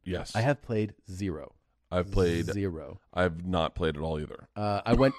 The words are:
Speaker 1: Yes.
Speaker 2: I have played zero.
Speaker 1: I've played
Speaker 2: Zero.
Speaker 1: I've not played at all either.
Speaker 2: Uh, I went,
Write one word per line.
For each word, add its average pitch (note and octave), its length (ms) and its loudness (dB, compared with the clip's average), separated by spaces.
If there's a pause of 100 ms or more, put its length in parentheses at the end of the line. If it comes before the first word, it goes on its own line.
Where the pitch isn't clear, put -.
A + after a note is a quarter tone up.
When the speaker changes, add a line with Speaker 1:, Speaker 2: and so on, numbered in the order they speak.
Speaker 1:
Yes. F2+ 300 -6
Speaker 2:
I G#2+ 60 2
have C#3 200 2
played G#2+ 320 -2 (160)
zero. F2+ 440 -6 (380)
Speaker 1:
I've F2+ 200 0
played E2+ 340 4
Speaker 2:
Zero. E2 560 -4 (120)
Speaker 1:
I've F2 320 0
not F2 300 0
played D#2+ 220 0
at D2 40 -6
all D#2+ 180 -2
either. - 360 -10
Speaker 2:
Uh, G#2 300 -2
I A#2 80 4
went, C3+ 260 6